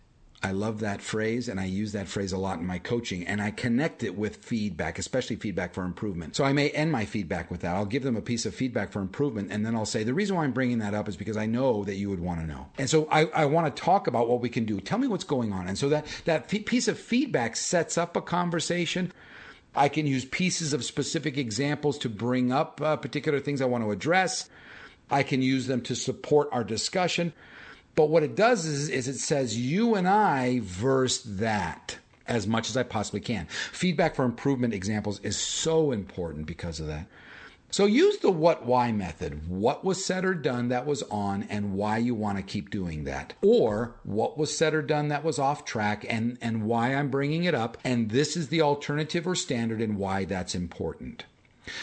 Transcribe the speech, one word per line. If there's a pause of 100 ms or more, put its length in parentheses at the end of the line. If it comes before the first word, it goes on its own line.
(460)
I
love
that
phrase,
and
I
use
that
phrase
a
lot
in
my
coaching,
and
I
connect
it
with
feedback,
especially
feedback
for
improvement.
So
I
may
end
my
feedback
with
that.
I'll
give
them
a
piece
of
feedback
for
improvement,
and
then
I'll
say,
"The
reason
why
I'm
bringing
that
up
is
because
I
know
that
you
would
want
to
know. (100)
And
so
I,
I
want
to
talk
about
what
we
can
do.
Tell
me
what's
going
on."
And
so
that, (180)
that
f-,
piece
of
feedback
sets
up
a
conversation. (600)
I
can
use
pieces
of
specific
examples
to
bring
up,
uh,
particular
things
I
want
to
address. (600)
I
can
use
them
to
support
our
discussion. (640)
But
what
it
does
is,
is
it
says,
"You
and
I
versus
that (280)
as
much
as
I
possibly
can." (260)
Feedback
for
improvement
examples
is
so
important
because
of
that. (640)
So
use
the
what,
why
method.
What
was
said
or
done
that
was
on
and
why
you
want
to
keep
doing
that. (100)
Or
what
was
said
or
done
that
was
off
track
and,
and
why
I'm
bringing
it
up.
And
this
is
the
alternative
or
standard
and
why
that's
important. (580)